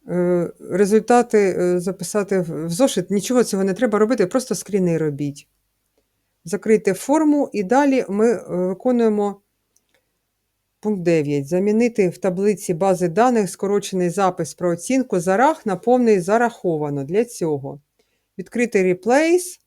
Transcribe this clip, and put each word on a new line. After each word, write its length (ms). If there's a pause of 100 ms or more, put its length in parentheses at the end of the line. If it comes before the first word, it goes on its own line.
Е, 520
результати, 1000
е, 200
записати 600
в, 260
в 40
зошит. 420
Нічого 320
цього 200
не 100
треба 260
робити, 280
просто 280
скріни 420
робіть. 500 (960)
Закрийте 480
форму 600
і 100
далі 460
ми, 220
е, 160
виконуємо 920 (1400)
пункт 220
дев'ять. 460
Замінити 600
в 80
таблиці 560
бази 340
даних 420
скорочений 600
запис 440
про 160
оцінку 500
за 180
рах 280
на 100
повний 440
«зараховано». 840
Для 220
цього 560 (560)
відкрити 460
реплейс. 840